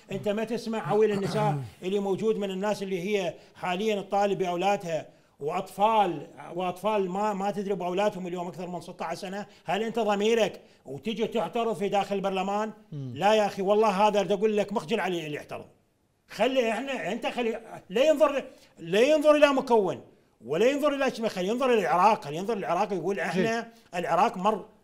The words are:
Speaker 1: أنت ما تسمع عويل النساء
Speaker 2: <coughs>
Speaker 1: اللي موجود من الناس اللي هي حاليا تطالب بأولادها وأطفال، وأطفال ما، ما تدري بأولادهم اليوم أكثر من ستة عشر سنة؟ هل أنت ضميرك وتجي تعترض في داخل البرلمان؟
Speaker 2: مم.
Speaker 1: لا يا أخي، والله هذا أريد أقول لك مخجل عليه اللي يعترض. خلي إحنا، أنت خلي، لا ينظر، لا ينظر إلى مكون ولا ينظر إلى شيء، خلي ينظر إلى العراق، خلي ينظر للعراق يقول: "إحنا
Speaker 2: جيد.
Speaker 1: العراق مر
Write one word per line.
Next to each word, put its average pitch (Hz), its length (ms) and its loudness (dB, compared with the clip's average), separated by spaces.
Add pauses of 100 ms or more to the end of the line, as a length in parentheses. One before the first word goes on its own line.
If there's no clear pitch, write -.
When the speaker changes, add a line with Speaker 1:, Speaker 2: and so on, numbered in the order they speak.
(120)
Speaker 1:
أنت 196 160 -6
ما 208 160 0
تسمع 220 440 -4
عويل 214 220 4
النساء 202 480 0 (100)
Speaker 2:
<coughs> - 160 -16
Speaker 1:
اللي 190 140 0
موجود 196 380 0
من 202 140 -4
الناس 196 320 -2
اللي 190 180 -4
هي 190 340 -2 (200)
حاليا 190 480 -2
تطالب 202 360 0
بأولادها 175 680 0 (340)
وأطفال، 185 840 0 (280)
وأطفال 185 560 -2
ما، 208 220 -2
ما 196 180 -2
تدري 202 240 -4
بأولادهم 185 520 -2
اليوم 175 220 -6
أكثر 185 180 -10
من 180 140 -8
ستة - 240 -12
عشر 170 160 -6
سنة؟ 285 260 -8 (180)
هل 196 180 0
أنت 226 160 -4
ضميرك 208 600 2 (260)
وتجي 202 400 -4
تعترض 226 500 -2
في 196 120 -2
داخل 196 280 0
البرلمان؟ 196 560 -2 (200)
Speaker 2:
مم. 139 220 -8
Speaker 1:
لا 190 200 4
يا 214 120 4
أخي، 196 160 -4
والله 208 260 4
هذا 202 320 4
أريد 190 120 2
أقول 208 240 2
لك 202 160 0
مخجل 202 280 -2
عليه 175 260 -2
اللي 147 100 -6
يعترض. 104 280 -10 (640)
خلي 240 420 0
إحنا، 220 420 -4
أنت 233 140 -6
خلي، 233 340 -4 (300)
لا 220 140 4
ينظر، 294 400 4 (340)
لا 170 220 0
ينظر 302 360 6
إلى 294 120 8
مكون 220 520 2 (460)
ولا 175 240 4
ينظر 285 240 0
إلى 269 160 0
شيء، 226 180 -2
خلي 185 200 -4
ينظر 247 240 2
إلى 226 80 4
العراق، 180 440 4
خلي 143 120 -6
ينظر 202 180 -4
للعراق 170 380 -2
يقول: 190 280 -2
"إحنا 190 400 0
Speaker 2:
جيد. 214 40 -6 (300)
Speaker 1:
العراق 180 420 2
مر 190 280 -2 (200)